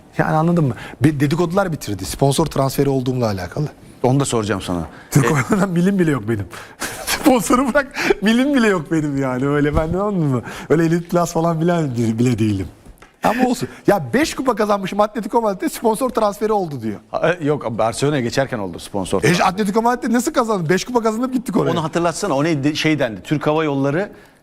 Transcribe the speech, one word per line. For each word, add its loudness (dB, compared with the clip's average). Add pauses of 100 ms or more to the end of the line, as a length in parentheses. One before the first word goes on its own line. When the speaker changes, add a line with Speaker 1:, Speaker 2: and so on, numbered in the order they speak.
(180)
Speaker 1:
Yani 0
anladın 2
mı? 0 (280)
Bir 2
dedikodular 0
bitirdi. -6
Sponsor 2
transferi 0
olduğumla 0
alakalı. -4 (360)
Speaker 2:
Onu 4
da 2
soracağım -2
sana. -4 (300)
Speaker 1:
Türk 4
Speaker 2:
E, 2
Speaker 1:
oyunlarından 2
milim 2
bile 2
yok 0
benim. -2 (340)
<laughs> -10
Sponsoru 2
bırak, 2 (340)
milim 4
bile 4
yok 0
benim 0
yani. 0
Öyle 2
ben 0
de -2
anladın 0
mı? 2 (280)
Öyle 4
elit 0
klas 0
falan 0
bile, 0 (300)
bile 2
değilim. 0 (560)
Ama 2
olsun. -2 (180)
Ya 4 (100)
beş 2
kupa 0
kazanmışım 0
Atletico 0
Madrid'de -2
sponsor 0
transferi 0
oldu -2
diyor. -6 (120)
Speaker 2:
Ha, 0
e, -6
yok, -2
Barcelona'ya 0
geçerken -2
oldu -8
sponsor -4
Speaker 1:
E, 0
Speaker 2:
transferi. 2
Speaker 1:
Atletico 0
Madrid'de 0
nasıl 0
kazandın? 0
Beş 2
kupa 0
kazanıp -2
gittik -2
oraya. 0
Speaker 2:
Onu -2
hatırlatsana. -2
O 2
neydi? 0
Şey 0
dendi. -2
"Türk -2
Hava 2
Yolları, -2 (320)